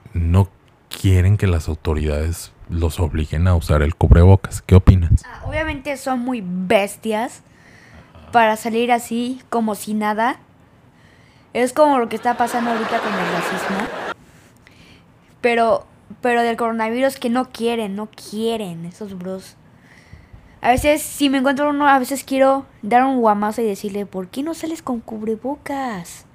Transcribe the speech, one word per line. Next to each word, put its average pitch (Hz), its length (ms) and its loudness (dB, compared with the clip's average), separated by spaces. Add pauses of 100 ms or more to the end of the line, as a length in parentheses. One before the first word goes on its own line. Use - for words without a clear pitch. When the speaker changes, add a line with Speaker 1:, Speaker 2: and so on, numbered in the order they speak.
(140)
Speaker 1:
no 87 340 4 (400)
quieren 92 480 2
que 101 120 0
las 82 200 0
autoridades 76 880 -4 (160)
los 82 320 -2
obliguen 78 440 -2
a 92 100 4
usar 76 260 2
el 76 120 2
cubrebocas? 87 680 6
¿Qué - 120 0
opinas? 92 520 6
Speaker 2:
Ah, - 200 -18
obviamente 294 520 -4
son 262 220 -2
muy 240 220 -4
bestias 202 1000 -2 (920)
para 220 240 4
salir 233 380 -2
así 240 560 -4
como 220 260 -2
si 208 180 -8
nada. 214 460 -2 (1120)
Es 254 220 0
como 294 260 4
lo 226 80 0
que 220 80 -8
está 240 220 -2
pasando 240 340 -2
ahorita 226 300 -2
con 214 100 -4
el 180 220 -4
racismo. 185 440 -4 (1600)
Pero, 233 440 2 (360)
pero 240 200 0
del 233 140 0
coronavirus 233 600 -2
que 247 120 -4
no 247 220 -2
quieren, 226 460 -4
no 214 120 -10
quieren 208 760 -8
esos 190 320 -14
bros. 190 400 -12 (1040)
A 226 80 0
veces, 294 320 2
si - 280 -2
me 269 100 0
encuentro 277 300 0
uno, 285 200 2
a 269 100 6
veces 254 240 -6
quiero 269 420 2 (160)
dar 240 220 2
un 269 160 0
guamazo 214 420 0
y 233 40 -2
decirle, 202 400 -6
"¿Por 185 240 -10
qué 269 140 -8
no 330 100 -6
sales 320 280 -10
con 240 200 -6
cubrebocas? 226 1300 -8